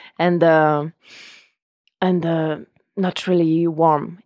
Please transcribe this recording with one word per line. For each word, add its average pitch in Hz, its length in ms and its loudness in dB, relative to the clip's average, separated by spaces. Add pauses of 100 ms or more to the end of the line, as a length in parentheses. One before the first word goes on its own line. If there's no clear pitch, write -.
(180)
and, 175 240 0
uh, 156 440 2 (1120)
and, 180 260 0
uh, 160 320 -2 (380)
not 185 300 -4
really 170 400 2
warm. 160 600 -2